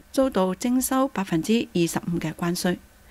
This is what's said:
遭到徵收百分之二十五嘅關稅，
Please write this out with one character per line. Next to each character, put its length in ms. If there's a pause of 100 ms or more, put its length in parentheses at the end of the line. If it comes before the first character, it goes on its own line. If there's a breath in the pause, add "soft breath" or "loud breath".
(120)
遭 180
到 240
徵 260
收 280
百 160
分 180
之 320
二 140
十 120 (120)
五 80
嘅 140
關 220
稅， 220 (340 soft breath)